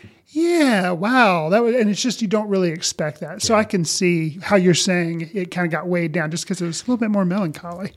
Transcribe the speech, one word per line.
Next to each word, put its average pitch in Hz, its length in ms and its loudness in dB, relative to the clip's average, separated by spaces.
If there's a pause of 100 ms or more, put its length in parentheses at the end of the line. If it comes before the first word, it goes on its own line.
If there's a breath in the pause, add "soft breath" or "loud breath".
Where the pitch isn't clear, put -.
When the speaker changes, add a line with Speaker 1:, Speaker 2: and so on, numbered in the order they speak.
(320 loud breath)
Speaker 1:
yeah, 285 580 2
wow. 185 580 2
That 208 140 4
was, 233 140 2
and 220 120 2
it's 202 140 -2
just, - 180 -2
you 220 80 -2
don't 214 200 0
really 190 200 2
expect 160 520 -6
that. 175 200 -12
So - 140 2
Speaker 2:
Yeah. 214 60 6
Speaker 1:
I 214 40 0
can 190 220 0
see 170 560 0
how 202 140 2
you're 180 180 6
saying 165 580 -2
it 180 180 -6
kinda 180 180 -2
got 160 200 -4
weighed 170 240 -2
down 156 180 -2
just 160 160 -6
'cause 180 140 -4
it 175 60 -2
was 165 140 -6
a - 40 -18
little 247 140 0
bit 220 120 -2
more 202 140 2
melancholy. 175 720 -4